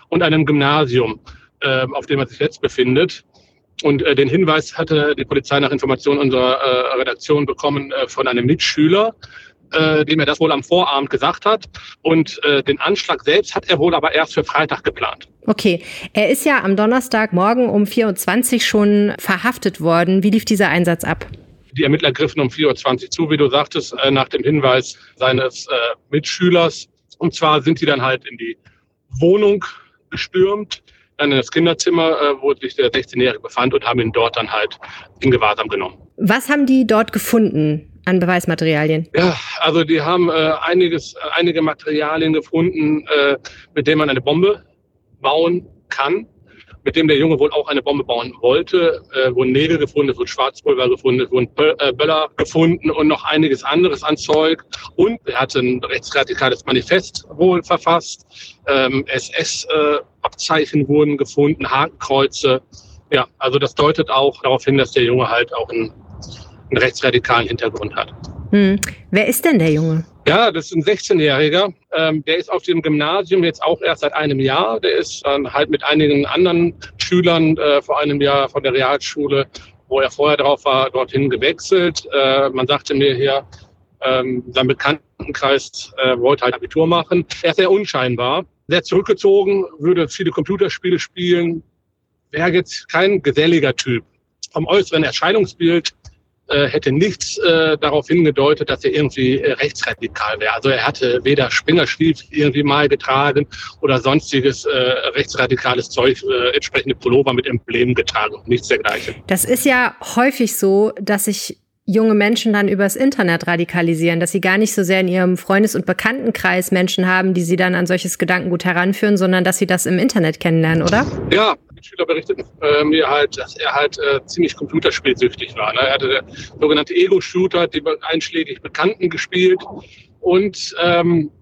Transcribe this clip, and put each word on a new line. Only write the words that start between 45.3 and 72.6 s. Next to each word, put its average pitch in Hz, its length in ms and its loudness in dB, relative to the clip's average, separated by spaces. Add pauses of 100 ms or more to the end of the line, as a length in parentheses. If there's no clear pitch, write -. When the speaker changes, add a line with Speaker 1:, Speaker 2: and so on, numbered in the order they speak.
Speaker 1:
kann, 165 360 -4 (600)
mit 139 100 -2
dem 160 140 2
der 147 80 4
Junge 156 200 2
wohl 147 140 2
auch 147 160 -2
eine 143 140 -2
Bombe 143 240 -2
bauen 117 340 -4
wollte. 160 600 2 (120)
Äh, 131 220 0
wurden 127 160 2
Nägel 156 260 2
gefunden, 143 340 0
es 117 60 -8
wurden 123 120 -4
Schwarzpulver 131 580 0
gefunden, 127 380 0
es 123 60 -8
wurden 123 220 0
Bö-, 151 260 2
äh, 139 120 0
Böller 151 460 0
gefunden 165 520 0
und 156 200 2
noch - 160 -2
einiges 151 400 0
anderes 151 360 0
an 151 140 -2
Zeug. 156 480 0 (320)
Und 220 300 0
er 127 160 -2
hatte 131 180 -2
ein 123 240 -2
rechtsradikales 131 800 -4
Manifest 139 640 -2
wohl 175 300 2
verfasst. - 640 -2 (420)
Ähm, 135 400 0
S-S-Abzeichen 151 1800 -2
wurden 147 300 2
gefunden, 143 520 -2
Hakenkreuze. 135 920 0 (500)
Ja, 127 160 0 (120)
also 135 200 0
das 135 160 -4
deutet 151 340 0
auch 135 320 0
darauf 131 220 0
hin, 139 140 2
dass 131 160 0
der 127 100 2
Junge 120 260 2
halt 120 240 -2
auch 117 160 -6
einen, 113 220 -4 (800)
einen - 60 0
rechtsradikalen 120 720 0
Hintergrund 107 440 -6
hat. - 200 -8 (380)
Speaker 2:
Hm. 202 280 4 (320)
Wer 196 160 2
ist - 160 -2
denn 302 160 4
der 160 140 4
Junge? 160 320 0 (220)
Speaker 1:
Ja, 202 240 4
das 160 140 -6
ist 175 100 -12
ein 165 80 2
sechzehnjähriger. 160 880 0 (220)
Ähm, 160 300 0
der 160 120 0
ist - 140 -6
auf 175 100 -2